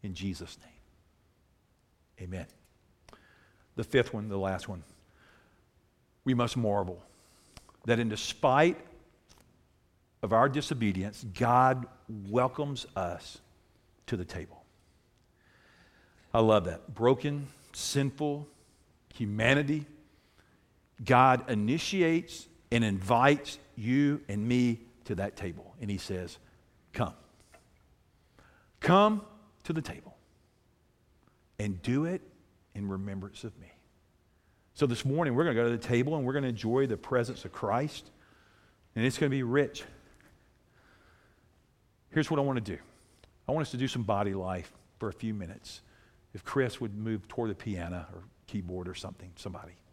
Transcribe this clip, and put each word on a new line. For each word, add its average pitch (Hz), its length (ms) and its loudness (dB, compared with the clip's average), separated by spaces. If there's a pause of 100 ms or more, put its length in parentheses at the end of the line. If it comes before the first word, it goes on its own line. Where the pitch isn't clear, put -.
In 101 100 -8
Jesus' 90 480 -8
name, - 1700 -20
amen. 90 180 -8 (1300)
The 113 100 -4
fifth - 280 4
one, 107 160 -6
the 98 80 -4
last 95 320 -2
one, 87 160 -10 (1400)
we 131 100 2
must 120 240 0
marvel 101 440 0 (840)
that 113 120 4
in 117 120 0
despite 143 680 4 (1500)
of 110 120 0
our 123 160 6
disobedience, 107 840 -2
God 123 540 4 (420)
welcomes 131 560 -2 (100)
us 90 460 -6 (680)
to 113 100 -2
the 90 80 -6
table. - 360 -12 (1700)
I 113 60 6
love 107 240 6
that. 85 300 -10
Broken, 139 520 2 (260)
sinful 143 720 -2 (680)
humanity, 135 720 2 (1160)
God 127 460 6
initiates 160 1000 0 (240)
and 117 140 4
invites 117 760 4 (160)
you 143 540 0
and 104 180 -2
me 123 340 2 (260)
to 104 80 -4
that 98 200 -4
table. - 460 -12
And 107 100 -6
he 98 60 -2
says, 90 400 -8 (560)
"Come. - 220 -4 (1700)
Come 202 440 4 (400)
to - 80 -6
the 160 80 -2
table - 340 -14 (1400)
and 101 220 -4
do 131 240 0
it 175 160 -4 (540)
in 101 120 -6
remembrance 98 580 -8
of 110 140 -12
me." - 140 -20 (1000)
So 147 120 2
this 117 180 -2
morning, 139 300 0
we're 147 100 4
gonna 151 100 2
go 117 100 4
to 120 120 2
the - 20 -4
table 127 380 0
and 135 100 -2
we're 131 80 -2
gonna 139 140 -2
enjoy 120 380 0
the 110 100 -2
presence 120 480 -2
of - 80 -12
Christ. 123 580 -4 (840)
And 113 120 2
it's 131 100 0
gonna 147 140 2
be 135 120 0
rich. 131 420 0 (2250)
Here's 156 200 0
what 156 80 0
I 139 40 2
wanna 135 180 0
do. 101 180 -8 (720)
I 127 40 0
want 156 100 0
us 135 80 -6
to - 60 -8
do 131 120 -2
some 127 140 -4
body 101 320 0
life 92 380 -6 (260)
for 113 100 -4
a 95 40 -6
few 110 200 -6
minutes. 98 480 -12 (540)
If 101 100 -16
Chris 131 360 -2
would 110 140 -6
move 107 320 -6
toward 117 240 -6
the 98 40 -4
piano 87 580 -8
or 87 120 -16 (220)
keyboard 90 400 -8
or 87 80 -10
something, 90 420 -14
somebody. 87 380 -14 (180)